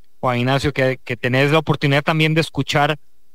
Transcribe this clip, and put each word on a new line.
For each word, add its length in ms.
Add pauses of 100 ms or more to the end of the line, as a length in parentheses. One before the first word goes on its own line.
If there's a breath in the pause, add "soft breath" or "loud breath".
(200)
Juan 180
Ignacio, 340
que, 300
que 140
tenés 340
la 80
oportunidad 460
también 280
de 80
escuchar 560 (380)